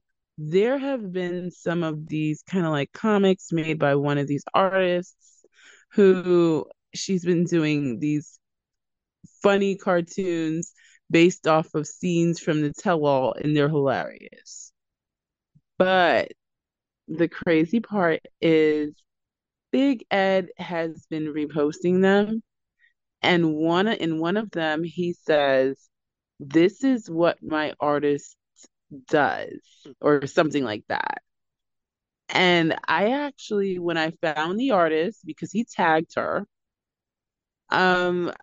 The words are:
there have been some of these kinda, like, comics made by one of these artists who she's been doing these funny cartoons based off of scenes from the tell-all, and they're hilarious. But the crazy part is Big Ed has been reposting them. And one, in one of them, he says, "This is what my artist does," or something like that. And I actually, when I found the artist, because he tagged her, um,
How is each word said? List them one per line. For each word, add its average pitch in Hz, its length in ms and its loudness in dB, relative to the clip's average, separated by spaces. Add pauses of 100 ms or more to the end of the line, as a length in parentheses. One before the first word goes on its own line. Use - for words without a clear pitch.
(380)
there 190 400 0
have 262 340 -6
been 180 380 -6
some 170 320 -4
of 156 240 -6
these 156 380 -4
kinda, 175 260 -2
like, 156 220 -2
comics 202 580 0
made 160 300 -2
by 143 160 4
one 143 220 0
of 143 100 -2
these 143 160 -4 (100)
artists 185 920 -2 (460)
who 175 760 4 (280)
she's 185 300 -4
been 175 200 2
doing 151 540 0
these 147 400 -4 (1040)
funny 196 320 2
cartoons 170 960 -4 (380)
based 165 380 4
off 160 260 2
of 151 140 -4
scenes 170 500 -2
from 151 240 -2
the 147 100 -2
tell-all, 143 640 0
and 151 220 -2
they're 143 120 4
hilarious. 98 1040 -4 (1040)
But 180 540 2 (800)
the 160 180 -2
crazy 170 540 0
part 180 400 0 (200)
is 156 540 2 (760)
Big 262 360 2
Ed 190 480 0
has 165 540 -6
been 156 240 -6
reposting 156 640 0
them. 208 440 2 (800)
And 165 300 2
one, 165 320 0
in 160 320 -2
one 170 180 -2
of 214 140 -6
them, 160 320 -4
he 175 300 -6
says, 135 760 0 (520)
"This 160 420 2
is 262 260 0
what 165 320 0
my 151 380 -4
artist 143 580 -2 (720)
does," 98 520 -2 (400)
or 143 260 0
something 147 380 0
like 107 240 -8
that. - 340 -6 (1080)
And 170 460 2 (140)
I 196 240 0
actually, 214 640 -4
when 170 180 -4
I 160 140 -2 (120)
found 160 360 -4
the 262 140 -2
artist, 170 520 0
because 160 280 -6
he 226 120 0
tagged 165 520 0
her, 113 320 -4 (1200)
um, 180 640 0 (100)